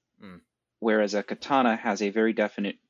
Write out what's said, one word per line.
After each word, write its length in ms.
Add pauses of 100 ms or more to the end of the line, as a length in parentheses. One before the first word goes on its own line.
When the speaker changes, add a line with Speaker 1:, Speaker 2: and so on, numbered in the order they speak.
(240)
Speaker 1:
Mm. 160 (400)
Speaker 2:
whereas 340
a 100
katana 520
has 260
a 80
very 220
definite 460 (120)